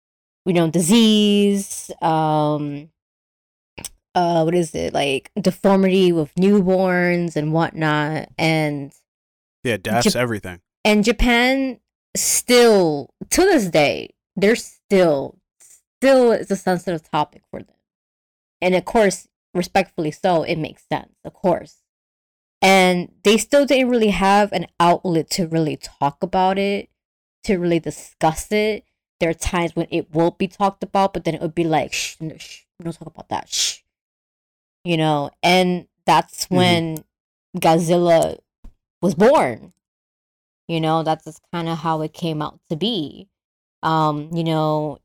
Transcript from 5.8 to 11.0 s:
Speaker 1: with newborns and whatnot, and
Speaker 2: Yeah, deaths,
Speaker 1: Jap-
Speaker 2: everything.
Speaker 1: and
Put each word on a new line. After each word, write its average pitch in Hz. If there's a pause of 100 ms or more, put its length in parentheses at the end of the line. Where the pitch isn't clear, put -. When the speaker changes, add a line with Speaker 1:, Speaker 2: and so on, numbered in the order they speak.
Speaker 1:
with 156
newborns 180
and 151
whatnot, 156 (100)
and 151 (720)
Speaker 2:
Yeah, 117
deaths, 110
Speaker 1:
Jap- -
Speaker 2:
everything. 104 (240)
Speaker 1:
and 208